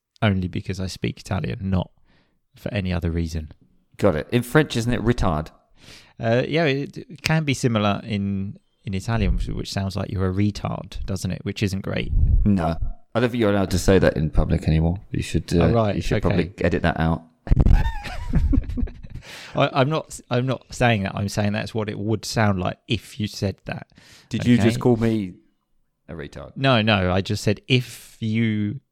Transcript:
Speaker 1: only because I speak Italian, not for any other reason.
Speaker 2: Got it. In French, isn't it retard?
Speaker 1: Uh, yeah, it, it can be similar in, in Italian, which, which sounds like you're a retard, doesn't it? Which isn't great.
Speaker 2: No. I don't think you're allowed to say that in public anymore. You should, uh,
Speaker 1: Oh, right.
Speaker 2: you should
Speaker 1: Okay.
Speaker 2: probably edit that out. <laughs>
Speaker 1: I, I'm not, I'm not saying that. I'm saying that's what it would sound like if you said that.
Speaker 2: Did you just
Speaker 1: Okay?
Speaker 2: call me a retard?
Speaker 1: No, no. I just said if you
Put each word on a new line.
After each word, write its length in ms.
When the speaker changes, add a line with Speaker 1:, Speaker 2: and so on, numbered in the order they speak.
Speaker 1:
only 280
because 320
I 60
speak 340
Italian, 480
not 200
for 160
any 180
other 200
reason. 420
Speaker 2:
Got 220
it. 120
In 140
French, 320
isn't 160
it 100
retard? 500
Speaker 1:
Uh, 260
yeah, 200
it, 320
it 240
can 240
be 80
similar 500
in, 560
in 100
Italian, 440
which, 100
which 240
sounds 240
like 160
you're 180
a 40
retard, 720
doesn't 260
it? 120
Which 200
isn't 180
great. 300
Speaker 2:
No. 320
I 60
don't 80
think 100
you're 120
allowed 200
to 80
say 200
that 180
in 120
public 380
anymore. 300
You 120
should, 320
uh, 80
Speaker 1:
Oh, 80
right. 240
Speaker 2:
you 60
should 160
Speaker 1:
Okay. 100
Speaker 2:
probably 320
edit 220
that 180
out. 240
<laughs> 160
Speaker 1:
I, 160
I'm 180
not, 300
I'm 160
not 200
saying 280
that. 120
I'm 140
saying 240
that's 200
what 140
it 100
would 280
sound 340
like 200
if 280
you 80
said 300
that. 220
Speaker 2:
Did 180
you 120
just 180
Speaker 1:
Okay? 60
Speaker 2:
call 160
me 380
a 60
retard? 420
Speaker 1:
No, 240
no. 320
I 80
just 240
said 240
if 500
you 600